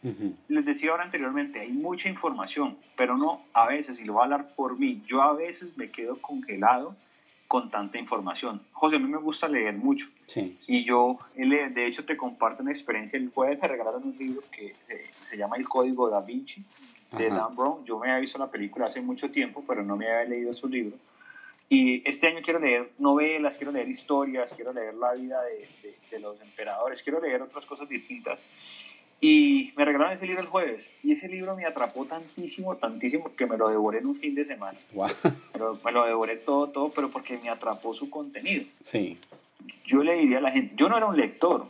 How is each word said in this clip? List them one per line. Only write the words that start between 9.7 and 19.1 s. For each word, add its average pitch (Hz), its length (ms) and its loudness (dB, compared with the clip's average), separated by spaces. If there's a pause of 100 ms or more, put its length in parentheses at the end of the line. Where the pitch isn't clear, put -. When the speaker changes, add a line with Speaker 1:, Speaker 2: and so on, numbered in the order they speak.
Speaker 2:
mucho. 139 300 2 (220)
Speaker 1:
Sí. 95 300 -6 (100)
Speaker 2:
Y 123 180 2
yo, 123 320 4 (180)
he 131 100 -2
le-, 143 240 4
de 123 180 0
hecho, 120 180 -6
te 156 100 -4
comparto 123 460 -2
una 135 100 -4
experiencia. 110 460 -4
El 127 140 -4
jueves 139 280 0
me - 80 0
regalaron 123 360 -2
un 135 140 -6
libro 131 340 -6
que, 104 160 -14 (200)
eh, - 220 -14 (200)
se 113 60 -12
llama 104 220 -4
El 127 100 -6
Código 127 420 2
Da 104 120 2
Vinci, 120 420 -8 (540)
de 113 100 0
Speaker 1:
Ajá. 104 80 2
Speaker 2:
Dan 113 200 -2
Brown. 135 300 0
Yo 117 140 -6
me 120 100 -4
había 131 120 2
visto 135 160 -8
la 135 140 -4
película 110 340 -4
hace 127 160 -6
mucho 127 300 -6